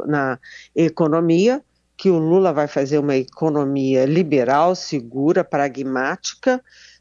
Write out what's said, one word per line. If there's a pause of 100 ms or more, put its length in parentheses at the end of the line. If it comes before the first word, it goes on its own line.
na (360)
economia, (340)
que
o
Lula
vai
fazer
uma
economia
liberal,
segura,
pragmática, (380)